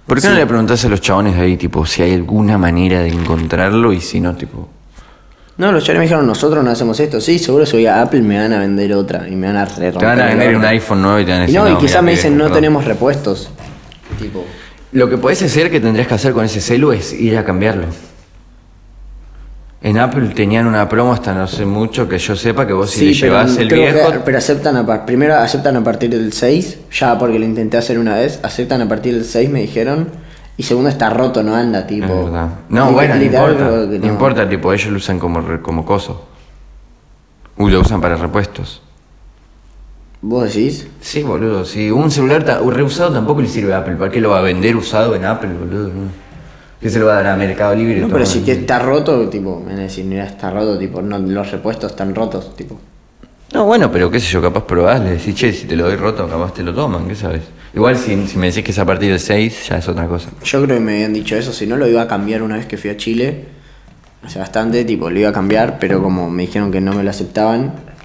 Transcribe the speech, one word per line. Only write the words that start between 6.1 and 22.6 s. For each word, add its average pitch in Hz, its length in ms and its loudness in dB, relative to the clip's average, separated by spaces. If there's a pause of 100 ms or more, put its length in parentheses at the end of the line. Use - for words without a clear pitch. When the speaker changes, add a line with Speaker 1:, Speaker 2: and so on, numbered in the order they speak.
Speaker 2:
"Nosotros 147 380 2
no 120 80 2
hacemos 117 280 0
esto". 147 220 0
Sí, 170 160 2
seguro 151 300 4
si - 100 -2
voy 113 80 6
a 107 160 4
Apple 123 200 2
me 104 180 2
van 110 140 2
a 104 60 2
vender 101 340 0
otra 92 360 -2
y 92 60 -6
me 92 120 -4
van 104 100 0
a 101 80 0
re 90 260 -4
Speaker 1:
Te 90 120 -2
van 120 160 4
a 123 60 4
Speaker 2:
romper 117 60 2
el 110 60 2
Speaker 1:
vender 120 120 2
un 113 60 2
Speaker 2:
orto. 107 140 2
Speaker 1:
iPhone 110 340 0
nuevo 101 160 4
y 98 60 2
te 90 60 0
van 90 100 2
a - 20 2
Speaker 2:
Y 90 40 2
Speaker 1:
decir, 160 140 4
Speaker 2:
no, 208 60 4
y 175 60 4
Speaker 1:
"No, - 40 4
Speaker 2:
quizá 143 120 4
Speaker 1:
mirá, 180 120 4
Speaker 2:
me 170 100 4
Speaker 1:
pibe, 170 60 4
Speaker 2:
dicen, 147 200 2
"No 151 80 4
Speaker 1:
perdón". 156 120 2
Speaker 2:
tenemos 151 280 4
repuestos". 117 640 0 (680)
Tipo. 98 260 -10 (480)
Speaker 1:
Lo 123 160 4
que 123 100 0
podés 170 240 0
hacer 160 260 2
que 170 100 2
tendrías 113 280 2
que 127 80 -2
hacer 131 180 2
con 113 120 0
ese 104 160 -2
celu 120 300 2
es 104 220 -2
ir 113 240 0
a 107 80 0
cambiarlo. 98 400 0 (2000)
En 107 160 0
Apple 123 380 2
tenían 113 320 2
una 107 220 2
promo 120 240 2
hasta 107 200 -2
no 92 140 -2
sé 101 180 -4
mucho 107 440 -2
que 92 80 -2
yo 101 180 -2
sepa 113 320 0